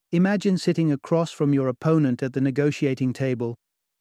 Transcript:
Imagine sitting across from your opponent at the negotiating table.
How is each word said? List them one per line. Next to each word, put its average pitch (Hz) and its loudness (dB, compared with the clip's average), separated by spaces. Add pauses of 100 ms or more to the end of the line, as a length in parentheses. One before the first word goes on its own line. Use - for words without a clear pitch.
(120)
Imagine 185 2
sitting 165 0
across 165 -2
from 143 0
your 135 0
opponent 139 0
at 131 -4
the 135 -2
negotiating 135 0
table. 123 -4 (460)